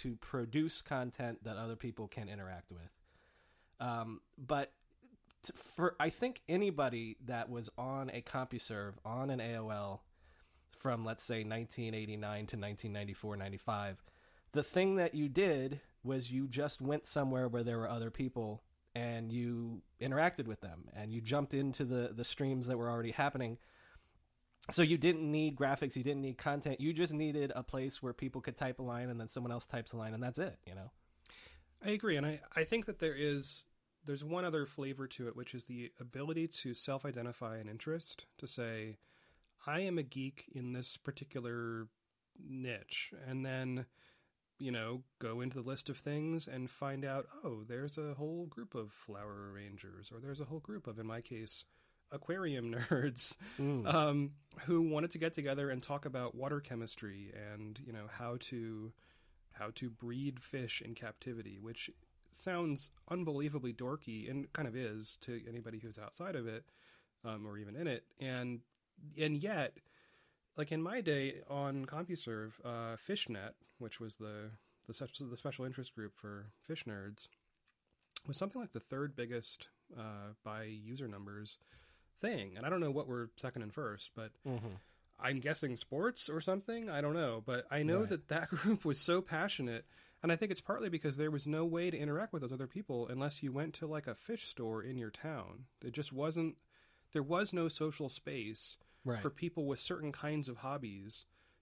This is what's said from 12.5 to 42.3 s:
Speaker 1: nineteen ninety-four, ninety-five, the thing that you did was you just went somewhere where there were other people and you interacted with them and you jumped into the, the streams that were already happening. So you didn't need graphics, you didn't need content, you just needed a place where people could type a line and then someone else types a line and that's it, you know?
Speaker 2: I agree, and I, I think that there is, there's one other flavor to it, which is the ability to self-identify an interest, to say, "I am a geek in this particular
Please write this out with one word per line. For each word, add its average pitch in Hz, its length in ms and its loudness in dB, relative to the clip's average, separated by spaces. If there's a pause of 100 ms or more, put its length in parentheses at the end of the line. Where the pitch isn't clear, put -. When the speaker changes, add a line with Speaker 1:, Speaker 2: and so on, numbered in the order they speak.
Speaker 1:
nineteen 104 360 -2
ninety-four, 104 440 -2
ninety-five, 98 680 -2 (480)
the 147 120 4
thing 190 320 6
that 175 180 6
you 151 160 4
did 139 500 6 (240)
was 123 280 0
you 131 160 4
just 139 340 2
went 147 240 2
somewhere 131 420 4
where 120 160 2
there 117 140 2
were 113 120 2
other 113 200 0
people 113 540 0 (320)
and 117 360 0
you 117 520 0 (180)
interacted 139 460 4
with 107 140 -2
them 82 240 -8 (100)
and 107 180 -4
you 117 80 0
jumped 139 320 2
into 139 320 4
the, 123 300 2
the 117 80 -2
streams 131 420 2
that 123 120 2
were 117 120 2
already 117 220 2
happening. 131 480 2 (1120)
So 175 100 6
you 165 160 8
didn't 156 320 6
need 156 260 4
graphics, 139 400 2
you 131 80 0
didn't 139 200 2
need 131 160 -2
content, 143 420 2
you 156 120 4
just 165 200 4
needed 147 420 2
a 131 60 0
place 135 400 -2
where 127 120 0
people 131 280 -2
could 127 160 -4
type 131 220 0
a - 20 -4
line 123 280 0
and 117 100 -2
then 127 80 -4
someone 123 240 -2
else 120 160 -4
types 120 240 -4
a 120 60 -4
line 110 180 -2
and 113 80 -2
that's 127 160 0
it, 180 260 0
you 87 80 -10
know? 95 160 -10 (960)
Speaker 2:
I 208 60 4
agree, 208 260 4
and 143 80 4
I, 151 140 2 (160)
I 165 80 6
think 226 240 2
that - 120 -4
there 156 160 4
is, 143 500 2 (400)
there's 143 180 -2
one 175 220 2
other 156 200 4
flavor 135 420 -2
to 127 200 -4
it, 113 80 -4
which 120 180 -8
is 123 120 -6
the 120 340 -6
ability 147 480 0
to 135 260 -2
self-identify 120 840 -2
an 107 120 -6
interest, 156 560 -4 (140)
to 131 80 -4
say, 110 500 -2 (720)
"I 156 140 2
am 185 160 2
a 156 60 4
geek 135 500 -4
in 123 200 -2
this 127 240 -2
particular 117 920 -4 (500)